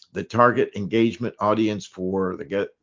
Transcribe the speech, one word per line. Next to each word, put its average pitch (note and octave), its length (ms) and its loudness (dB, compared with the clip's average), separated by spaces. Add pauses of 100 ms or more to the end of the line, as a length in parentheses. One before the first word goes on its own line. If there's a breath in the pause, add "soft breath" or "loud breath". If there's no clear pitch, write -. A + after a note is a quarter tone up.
(120 soft breath)
the F#2+ 120 -6
target A#2+ 520 4
engagement A2 640 0
audience G#2+ 460 0
for F#2 500 -4
the E2+ 100 -12
Ge-, G2 260 -4 (120)